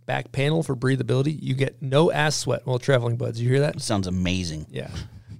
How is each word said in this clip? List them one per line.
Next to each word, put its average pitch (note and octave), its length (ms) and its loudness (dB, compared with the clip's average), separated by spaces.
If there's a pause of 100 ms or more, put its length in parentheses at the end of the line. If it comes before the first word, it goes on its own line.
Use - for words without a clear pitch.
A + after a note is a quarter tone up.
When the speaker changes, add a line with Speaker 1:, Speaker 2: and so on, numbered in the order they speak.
Speaker 1:
back C3+ 240 -4
panel D3+ 320 0
for C#3 140 -4
breathability. C3 640 0
You C3+ 140 -2
get C3+ 260 -2
no C#3+ 320 4
ass D3+ 240 2
sweat - 300 -2
while B2+ 120 0
traveling, A#2+ 380 2
buds. A#2 240 -4
You A#2+ 80 0
hear C3 120 4
that? D3 200 0
Speaker 2:
Sounds G2+ 260 0
amazing. F2+ 640 0
Speaker 1:
Yeah. - 200 -8 (500)